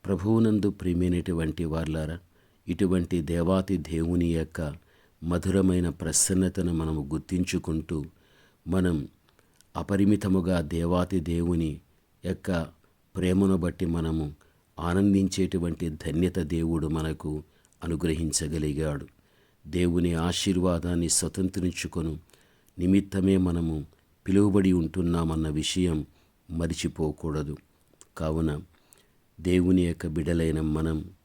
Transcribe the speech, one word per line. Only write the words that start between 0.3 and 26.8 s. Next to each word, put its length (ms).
ప్రియమైనటువంటి 960
వార్లారా, 520
ఇటువంటి 540
దేవాతి 560
దేవుని 560
యొక్క 400
మధురమైన 680
ప్రసన్నతను 840
మనము 280
గుర్తించుకుంటూ, 840
మనం 280
అపరిమితముగా 880
దేవాతి 580
దేవుని 600
యొక్క 260
ప్రేమను 420
బట్టి 280
మనము 400
ఆనందించేటువంటి 1120
ధన్యత 500
దేవుడు 480
మనకు 560
అనుగ్రహించగలిగాడు. 1200
దేవుని 480
ఆశీర్వాదాన్ని 960
స్వతంత్రించుకొను 1040
నిమిత్తమే 580
మనము 380
పిలువబడి 440
ఉంటున్నామన్న 800
విషయం 560
మరిచిపోకూడదు. 1040